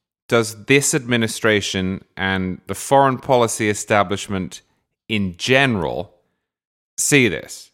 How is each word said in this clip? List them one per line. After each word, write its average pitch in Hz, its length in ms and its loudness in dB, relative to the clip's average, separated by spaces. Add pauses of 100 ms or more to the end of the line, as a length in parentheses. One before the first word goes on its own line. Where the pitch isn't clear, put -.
(280)
does 107 380 0
this 139 280 4
administration 110 1080 -2 (100)
and 92 520 -4
the 98 80 -8
foreign 135 420 2
policy 117 540 0
establishment 101 880 -2 (520)
in 98 240 -2
general 107 800 0 (840)
see 131 320 4
this? - 460 -8